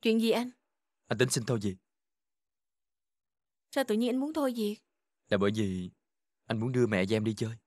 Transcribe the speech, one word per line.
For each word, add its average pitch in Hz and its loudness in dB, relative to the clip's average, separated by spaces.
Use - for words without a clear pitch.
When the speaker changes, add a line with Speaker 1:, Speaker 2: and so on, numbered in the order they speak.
Speaker 1:
Chuyện 226 2
gì 226 2
anh? 240 0
Speaker 2:
Anh 113 -4
tính 127 2
xin 123 -2
thôi 123 0
việc. 98 -2
Speaker 1:
Sao 269 2
tự 214 2
nhiên 233 2
anh 254 0
muốn 294 -4
thôi 285 0
việc? 214 -2
Speaker 2:
Là 104 2
bởi 101 2
vì 92 -2
anh 113 -4
muốn 123 -2
đưa 123 4
mẹ 101 2
và 110 2
em 110 0
đi 110 0
chơi. 113 -6